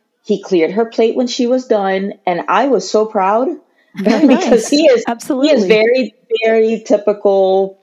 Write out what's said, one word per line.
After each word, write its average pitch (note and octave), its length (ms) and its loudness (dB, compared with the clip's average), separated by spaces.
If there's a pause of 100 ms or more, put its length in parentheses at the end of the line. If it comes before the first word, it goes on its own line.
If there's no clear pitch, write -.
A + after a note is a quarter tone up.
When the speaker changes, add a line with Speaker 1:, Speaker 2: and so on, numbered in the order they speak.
(240)
Speaker 1:
He G3+ 160 -2
cleared E3 300 0
her A3 160 -2
plate A3+ 300 -2
when B3+ 100 -2
she A#3+ 220 -2
was B3+ 180 -2
done. G3 480 -2 (100)
And F3 220 -2
I A3+ 220 0
was A#3+ 200 0
so G#3+ 160 0
proud G#3+ 440 -2 (480)
Speaker 2:
Very A3 300 2
Speaker 1:
<laughs> - 20 6
because B3 220 2
Speaker 2:
nice. A3+ 180 2
Speaker 1:
he D4+ 180 2
is, A#3+ 220 2
Speaker 2:
Absolutely. B3+ 400 -2
Speaker 1:
he D4+ 80 4
is G#3 100 2
very, A3 480 2 (300)
very A3 420 0
typical G3 960 0